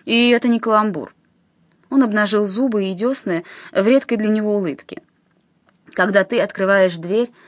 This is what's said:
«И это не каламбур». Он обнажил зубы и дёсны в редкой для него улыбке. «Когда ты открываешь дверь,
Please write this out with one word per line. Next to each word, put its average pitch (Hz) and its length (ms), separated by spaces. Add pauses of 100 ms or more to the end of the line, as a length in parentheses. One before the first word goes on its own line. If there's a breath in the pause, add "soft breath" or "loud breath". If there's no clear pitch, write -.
«И 233 240
это 240 180
не 233 120
каламбур». 214 560 (720)
Он 269 140
обнажил 208 420
зубы 214 400
и 190 80
дёсны 247 500 (280 loud breath)
в 196 160
редкой 254 300
для 214 120
него 214 260
улыбке. 175 460 (920)
«Когда 190 300
ты 208 180
открываешь 190 560
дверь, 208 340 (160 soft breath)